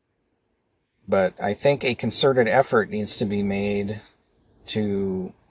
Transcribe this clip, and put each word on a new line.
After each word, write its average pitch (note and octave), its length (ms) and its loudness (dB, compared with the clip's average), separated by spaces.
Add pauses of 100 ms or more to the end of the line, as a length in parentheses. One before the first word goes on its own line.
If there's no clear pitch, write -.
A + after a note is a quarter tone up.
(1080)
But F#2+ 320 2
I G2+ 120 -2
think C#3+ 320 0
a A#2+ 100 0
concerted B2 540 2
effort A2 400 2
needs G#2 260 -6
to B2 100 -4
be G2+ 160 -2
made G2+ 600 -2 (640)
to G2 640 -2 (200)